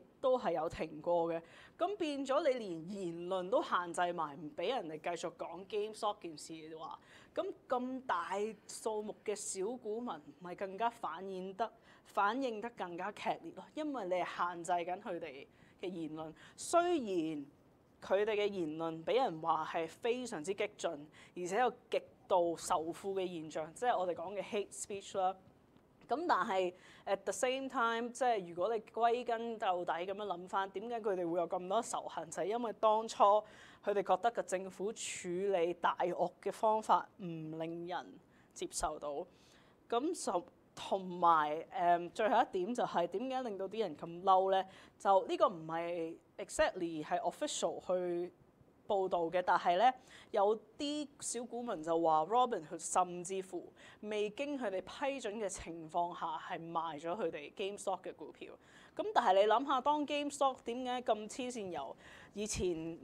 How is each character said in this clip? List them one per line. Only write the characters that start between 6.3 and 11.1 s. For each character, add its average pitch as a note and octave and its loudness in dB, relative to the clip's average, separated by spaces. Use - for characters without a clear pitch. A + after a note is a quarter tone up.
事 - -14
嘅 D#3+ -14
話， D#3 -12
咁 F4+ -4
咁 B3+ -2
大 F3 -2
數 G#3+ -4
目 G3 -10
嘅 G#3 -2
小 F#3+ -4
股 A3 -6
民 A#3+ -6
咪 F3+ -10
更 F#3+ -8
加 A3+ 0
反 F3+ -6